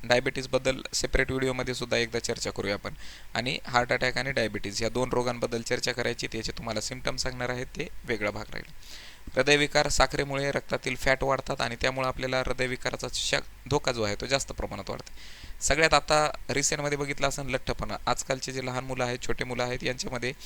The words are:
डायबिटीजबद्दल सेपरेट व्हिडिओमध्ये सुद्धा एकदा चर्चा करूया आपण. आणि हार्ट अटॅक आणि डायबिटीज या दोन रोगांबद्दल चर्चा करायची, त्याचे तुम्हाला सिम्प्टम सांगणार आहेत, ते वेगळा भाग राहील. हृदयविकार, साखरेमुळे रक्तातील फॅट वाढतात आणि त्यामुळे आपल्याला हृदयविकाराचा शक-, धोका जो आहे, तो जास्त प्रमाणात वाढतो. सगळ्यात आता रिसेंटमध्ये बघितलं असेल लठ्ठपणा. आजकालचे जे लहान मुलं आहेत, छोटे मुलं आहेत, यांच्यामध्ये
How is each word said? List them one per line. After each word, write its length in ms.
डायबिटीजबद्दल 800
सेपरेट 380
व्हिडिओमध्ये 420
सुद्धा 240
एकदा 220
चर्चा 320
करूया 220
आपण. 200
आणि 340
हार्ट 260
अटॅक 240
आणि 140
डायबिटीज 520
या 60
दोन 200
रोगांबद्दल 520
चर्चा 300
करायची, 360
त्याचे 240
तुम्हाला 300
सिम्प्टम 340
सांगणार 340
आहेत, 160
ते 220
वेगळा 260
भाग 220
राहील. 200
हृदयविकार, 540
साखरेमुळे 640
रक्तातील 440
फॅट 280
वाढतात 380
आणि 200
त्यामुळे 260
आपल्याला 320
हृदयविकाराचा 760
शक-, 560
धोका 220
जो 120
आहे, 120
तो 100
जास्त 260
प्रमाणात 380
वाढतो. 220
सगळ्यात 320
आता 380
रिसेंटमध्ये 480
बघितलं 300
असेल 200
लठ्ठपणा. 500
आजकालचे 440
जे 140
लहान 180
मुलं 200
आहेत, 240
छोटे 160
मुलं 200
आहेत, 200
यांच्यामध्ये 500